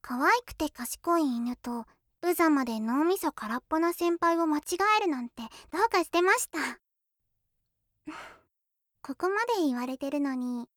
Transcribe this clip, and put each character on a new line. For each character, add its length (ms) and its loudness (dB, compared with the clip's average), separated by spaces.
可 240 -8
愛 180 4
く 120 -16
て 160 -2
賢 480 -2
い 40 4
犬 200 -4
と、 300 -8
無 140 2
様 300 4
で 160 -4
脳 240 0
み 140 2
そ 120 -2
空 280 -6
っ 100 -8
ぽ 100 0
な 140 2
先 240 0
輩 220 2
を 80 2
間 120 2
違 40 -4
え 40 0
る 60 2
な 120 -2
ん 80 -6
て 140 -14
ど 160 0
う 20 2
か 140 2
し 80 -4
て 120 2
ま 120 6
し 140 -2
た。 320 -6
<laughs> 360 -16
こ 120 -10
こ 140 -2
ま 180 0
で 200 2
言 100 0
わ 100 -6
れ 100 -6
て 140 -6
る 100 -2
の 140 0
に 420 -6